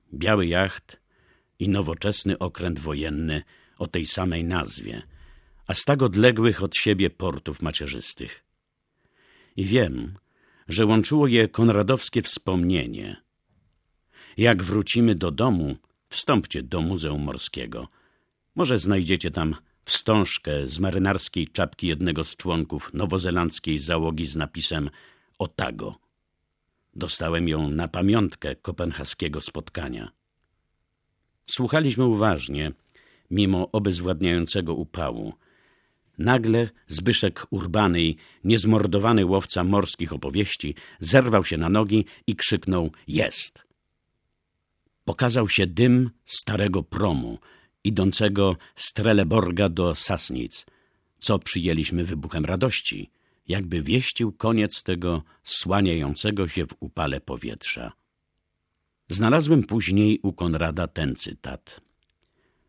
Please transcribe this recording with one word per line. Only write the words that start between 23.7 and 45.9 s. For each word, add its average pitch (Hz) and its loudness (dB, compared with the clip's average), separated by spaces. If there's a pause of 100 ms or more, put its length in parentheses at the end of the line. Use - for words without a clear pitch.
załogi 80 -2
z 71 -8
napisem 78 -4 (480)
„Otago”. 58 -6 (960)
Dostałem 82 -2
ją 78 0
na 80 -2
pamiątkę 95 0
kopenhaskiego 78 -6
spotkania. 65 -10 (1300)
Słuchaliśmy 131 0
uważnie, 76 0 (580)
mimo 95 2
obezwładniającego 87 0
upału. 57 -6 (840)
Nagle 113 2 (160)
Zbyszek 92 -2
Urbanej, 87 2 (280)
niezmordowany 104 4
łowca 95 0
morskich 92 0
opowieści, 76 -4 (260)
zerwał 110 6
się 87 -2
na 82 0
nogi 104 4 (220)
i 110 0
krzyknął: 87 0 (160)
„Jest!”. - -2 (1400)
Pokazał 117 0
się 95 2
dym 120 4 (140)